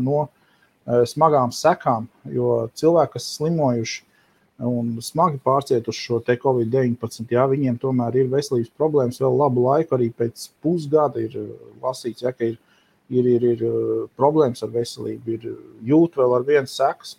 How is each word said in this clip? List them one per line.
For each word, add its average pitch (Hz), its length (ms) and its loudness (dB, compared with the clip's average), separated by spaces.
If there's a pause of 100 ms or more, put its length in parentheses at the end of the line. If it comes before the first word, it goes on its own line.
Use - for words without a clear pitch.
no, 147 260 0 (600)
eh, 120 180 4
smagām 147 480 2
sekām, 123 540 0 (180)
jo 120 500 0
cilvēki, 160 380 2
kas - 240 -10
slimojuši 147 680 -2 (640)
un 117 340 -4
smagi 151 420 -2
pārcietuši 131 640 0
šo 120 140 0
te 123 160 2
covid 123 320 0
deviņpadsmit, 120 600 -2
jā, 123 160 4
viņiem 135 320 0
tomēr 123 400 -2
ir 127 120 0
veselības 131 460 -2
problēmas 147 440 0
vēl 131 180 2
labu 123 300 2
laiku, 151 260 2
arī 120 160 0
pēc - 380 -6 (140)
pusgada 147 600 0
ir, 110 140 -8
eh, 107 160 -10 (280)
lasīts, 127 440 -6
jā, 127 100 -2
ka 120 100 -2
ir, 113 120 -4 (520)
ir, 123 160 2
ir, 120 180 4 (100)
ir, 117 100 -2
eh, 113 440 -2 (100)
problēmas 139 460 2
ar 110 60 -8
veselību, 117 580 -6
ir, 113 280 -8 (280)
jūt 156 360 4
vēl 123 160 4
ar 123 80 0
vienu 139 240 2
sekas - 500 -4